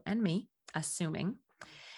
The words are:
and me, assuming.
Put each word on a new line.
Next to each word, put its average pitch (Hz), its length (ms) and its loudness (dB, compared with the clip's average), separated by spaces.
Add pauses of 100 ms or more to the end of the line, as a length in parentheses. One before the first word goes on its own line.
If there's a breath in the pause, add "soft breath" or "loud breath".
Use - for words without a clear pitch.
and 226 160 2
me, 175 280 2 (240)
assuming. 160 640 0 (600 loud breath)